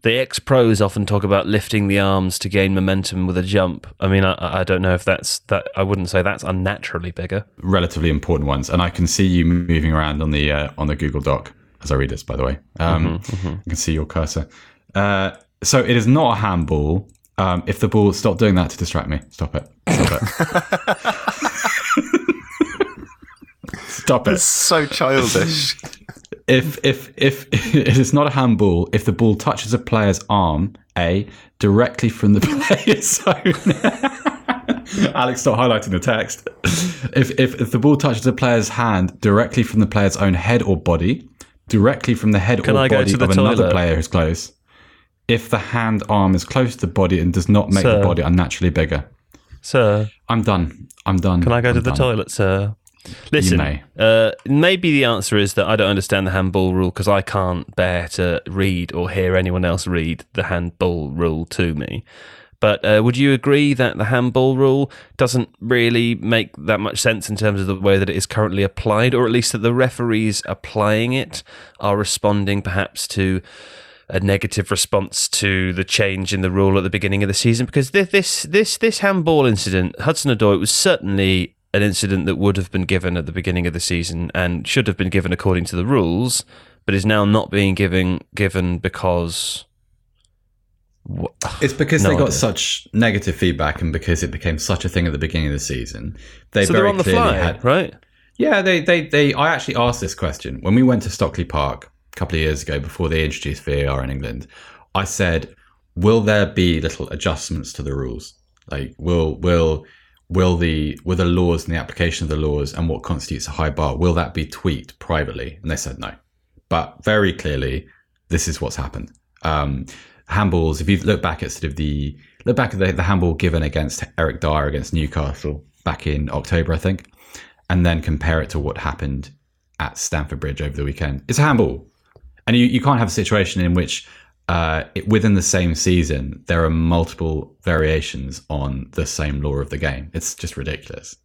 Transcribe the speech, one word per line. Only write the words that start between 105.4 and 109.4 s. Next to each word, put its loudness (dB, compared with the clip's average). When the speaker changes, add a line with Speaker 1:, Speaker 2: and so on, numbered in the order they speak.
Speaker 2:
"Will 4
there 2
be 2
little -6
adjustments -6
to -10
the -6
rules? -10
Like, -8
will, 0
will, 2